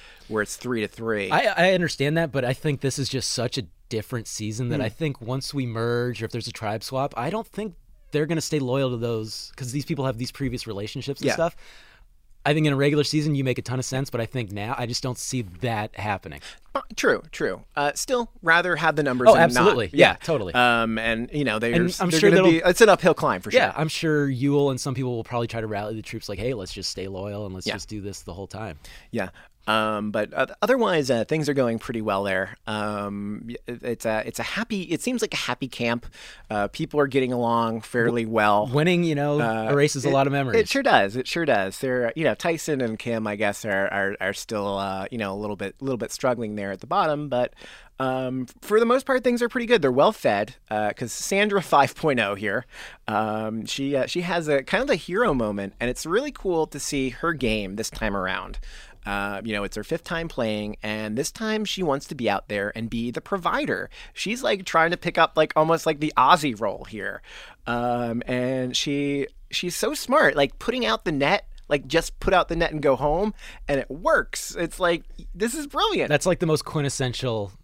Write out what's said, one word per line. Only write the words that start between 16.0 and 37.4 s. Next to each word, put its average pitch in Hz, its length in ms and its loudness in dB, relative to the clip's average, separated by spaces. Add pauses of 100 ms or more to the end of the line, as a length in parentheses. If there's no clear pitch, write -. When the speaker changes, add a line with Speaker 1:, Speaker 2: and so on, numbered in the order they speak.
Speaker 1:
Uh, 277 60 -2 (140)
true, - 360 2
true. 101 320 -4 (120)
Uh, 147 200 0
still, 240 340 -2 (140)
rather 170 320 4
have 156 200 2
the 156 60 2
numbers 127 280 6
Speaker 2:
Oh, 214 40 12
Speaker 1:
and 165 180 8
not. 123 100 4
Speaker 2:
absolutely. 127 320 4
Speaker 1:
Yeah. 135 160 8
Speaker 2:
Yeah, 87 80 0
totally. 110 360 -2
Speaker 1:
Um, 117 460 4
and, 113 340 -2
you 147 100 0
know, 110 120 0
Speaker 2:
And 110 80 -2
Speaker 1:
there's, 120 360 2
Speaker 2:
I'm 180 120 0
Speaker 1:
they're 160 80 4
Speaker 2:
sure - 100 8
Speaker 1:
gonna 185 140 8
Speaker 2:
that'll 175 80 8
Speaker 1:
be, 165 180 4
it's 185 120 6
an 220 80 10
uphill 175 260 6
climb 113 260 0
for - 80 -10
Speaker 2:
Yeah, 165 220 4
Speaker 1:
sure. 139 100 -2
Speaker 2:
I'm 156 60 0
sure 151 420 0
Ewell 139 400 2
and 131 100 -2
some 135 140 -4
people 127 220 -2
will 113 80 -4
probably 120 240 -2
try 113 140 -6
to 110 60 -4
rally 107 280 -4
the 110 80 -8
troops - 260 -10
like, 101 80 -6
"Hey, 120 160 -2
let's 95 200 -8
just 95 180 -6
stay 95 160 -6
loyal 101 400 -6
and 92 80 -8
let's 92 100 -10
Speaker 1:
Yeah. 107 80 -2
Speaker 2:
just - 160 -10
do 107 100 -10
this 95 220 -12
the 90 140 -12
whole 95 120 -10
time." 98 300 -12 (320)
Speaker 1:
Yeah. 98 200 -4 (380)
Um, 107 440 0
but 104 260 -2
oth-, 131 140 0 (100)
otherwise, 202 480 2
uh, 117 140 4
things 151 260 0
are 143 60 2
going 120 240 2
pretty 117 200 -6
well 101 240 0
there. 95 320 0 (120)
Um, 104 800 -6
y-, 117 80 -10 (100)
it, 120 160 -10
it's 117 240 -4
a, 110 180 2
it's - 140 -8
a 117 60 -2
happy, 196 400 -4
it 165 180 -2
seems 247 220 0
like 202 100 -2
a - 40 -2
happy - 300 -4
camp. 120 380 -2 (460)
Uh, 101 160 0
people 151 320 -4
are 143 80 4
getting 131 260 2
along 117 480 2